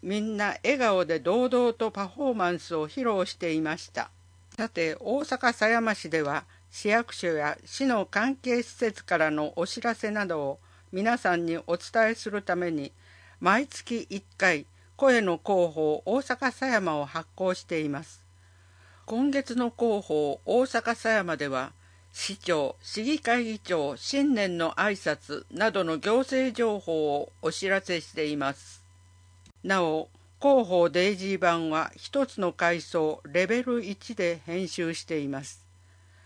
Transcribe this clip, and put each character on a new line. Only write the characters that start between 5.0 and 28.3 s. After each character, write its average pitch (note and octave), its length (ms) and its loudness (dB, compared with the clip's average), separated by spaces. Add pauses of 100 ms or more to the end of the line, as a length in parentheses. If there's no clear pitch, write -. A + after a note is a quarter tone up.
大 B3+ 200 -2
阪 B3+ 320 0
狭 A3 180 2
山 A3+ 240 2
市 - 140 -8
で D#3 140 2
は、 C#3+ 220 -2 (260)
市 - 180 -6
役 A3+ 260 2
所 - 140 -4
や D3+ 360 0
市 - 220 -4
の A3 200 2
関 B3+ 300 -2
係 A#3+ 260 0
施 - 120 -12
設 A3 300 -4
か F3 140 0
ら D#3 120 4
の D3+ 260 -2
お E3+ 100 0
知 - 140 -8
ら A#3 140 -2
せ G#3+ 160 -6
な G#3 160 -2
ど E3 160 -4
を C#3 160 -4 (340)
皆 A3 260 2
さ F#3 160 2
ん E3+ 120 0
に E3 200 -2
お F3 100 0
伝 A3 340 2
え A3+ 40 -2
す A3+ 160 -8
る G3+ 120 -4
た F3+ 140 -2
め F3 140 -2
に、 C#3+ 220 -6 (480)
毎 G#3 260 4
月 - 420 -8
一 G3 160 -8 (120)
回、 E3 300 2 (300)
声 B3+ 240 6
の F3 220 0
広 F3 320 2
報、 D3+ 320 0
大 A3+ 120 2
阪 C4 340 -2
狭 C4 200 -2
山 F#3 240 2
を D3 80 -2
発 E3 300 -8
行 F#3 180 0
し - 120 -8
て E3 160 -2
い D3+ 80 -2
ま C#3+ 140 -6
す。 - 220 -20 (800)
今 B3+ 260 0
月 C4+ 260 -2
の A#3+ 140 0
広 G#3+ 380 0
報、 D3+ 380 0
大 A#3+ 160 4
阪 A#3 320 0
狭 A3 200 0
山 F3 220 0
で C#3+ 120 -4
は、 C3+ 240 -4 (400)
市 - 260 -8
長、 D3+ 440 0
市 - 220 -6
議 D4 160 0
会 A#3+ 240 0
議 A3 140 -6
長、 D3 400 -2
新 C#4 360 2
年 F#3+ 220 0
の E3 160 0
挨 G3+ 200 0
拶 D3+ 580 -4
な G#3+ 200 2
ど F#3 140 0
の D#3+ 140 0
行 G#3 220 2
政 C4 340 0
情 A3 260 0
報 D#3 340 0
を C#3+ 160 -4 (120)
お D#3+ 100 -2
知 F#3+ 160 -4
ら F#3+ 140 2
せ F3 180 -2
し - 140 -16
て D#3 120 -2
い D3 120 -4